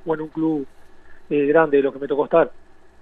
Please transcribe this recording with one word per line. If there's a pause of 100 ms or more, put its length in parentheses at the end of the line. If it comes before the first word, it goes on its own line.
o
en
un
club, (640)
eh,
grande
de
lo
que
me
tocó
estar. (500)